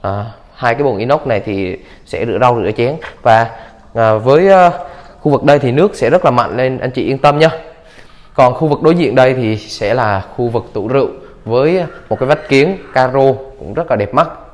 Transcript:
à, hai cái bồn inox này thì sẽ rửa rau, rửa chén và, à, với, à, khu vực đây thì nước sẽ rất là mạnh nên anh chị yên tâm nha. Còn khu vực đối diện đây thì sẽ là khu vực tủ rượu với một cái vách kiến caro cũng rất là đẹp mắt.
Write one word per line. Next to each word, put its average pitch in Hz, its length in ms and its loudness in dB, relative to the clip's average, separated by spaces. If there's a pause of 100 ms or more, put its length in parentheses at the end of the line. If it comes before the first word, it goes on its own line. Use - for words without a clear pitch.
à, 101 220 -6 (300)
hai 117 200 -2
cái 143 80 -4
bồn 120 160 0
inox 135 260 0
này 110 160 -2
thì 98 380 -6 (280)
sẽ 110 200 -6
rửa 101 140 -4
rau, 120 240 2
rửa 101 80 -2
chén 123 240 -2 (260)
và, 113 280 2 (440)
à, 113 200 2
với, 135 340 2
à, 180 220 6 (500)
khu 151 120 0
vực - 120 -2
đây 143 140 4
thì 127 140 0
nước 175 220 2
sẽ - 160 -2
rất 180 140 2
là 143 60 4
mạnh 117 260 -2
nên 131 220 -2
anh 127 120 -6
chị 120 140 -4
yên 135 140 -2
tâm 147 200 2
nha. 160 120 4 (840)
Còn 123 200 4
khu 160 140 -2
vực 143 140 -2
đối 165 120 4
diện 139 200 0
đây 131 200 4
thì 110 220 -2
sẽ 107 380 -4
là 104 280 0 (140)
khu 120 120 -2
vực 113 240 -4
tủ 107 160 -6
rượu 131 200 0 (360)
với 151 400 0 (240)
một 107 120 -4
cái 131 80 -2
vách - 200 0
kiến 151 280 2 (180)
caro 131 380 2 (260)
cũng 90 160 -14
rất - 160 -6
là 117 60 2
đẹp 101 180 -4
mắt. 160 140 2 (240)